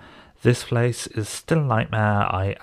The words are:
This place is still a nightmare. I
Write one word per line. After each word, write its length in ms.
This 220
place 420
is 220
still 320
a 40
nightmare. 640
I 340